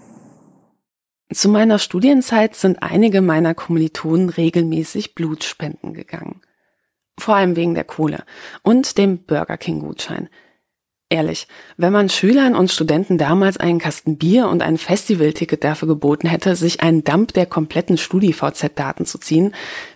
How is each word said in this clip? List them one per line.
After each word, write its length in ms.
Zu 200
meiner 280
Studienzeit 760
sind 280
einige 380
meiner 340
Kommilitonen 760
regelmäßig 840
Blut 300
spenden 480
gegangen. 480
Vor 160
allem 200
wegen 200
der 100
Kohle 360
und 340
dem 220
Burger 400
King-Gutschein. 720
Ehrlich, 380
wenn 140
man 180
Schülern 440
und 160
Studenten 460
damals 400
einen 220
Kasten 400
Bier 300
und 140
ein 140
Festivalticket 880
dafür 240
geboten 400
hätte, 260
sich 280
einen 200
Dump 300
der 140
kompletten 500
studi-V-Z-Daten 1120
zu 120
ziehen, 360